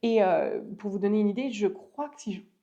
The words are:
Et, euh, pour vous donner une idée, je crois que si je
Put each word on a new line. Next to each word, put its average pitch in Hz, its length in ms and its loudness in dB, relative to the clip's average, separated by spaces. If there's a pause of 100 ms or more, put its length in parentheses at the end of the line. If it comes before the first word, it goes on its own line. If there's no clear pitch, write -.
Et, 226 200 4
euh, 180 380 2 (180)
pour 208 120 -8
vous 196 80 -4
donner 202 200 2
une 208 100 4
idée, 247 220 -2
je 208 160 -2
crois - 420 -6
que - 100 -18
si 214 140 -8
je 185 80 -8 (220)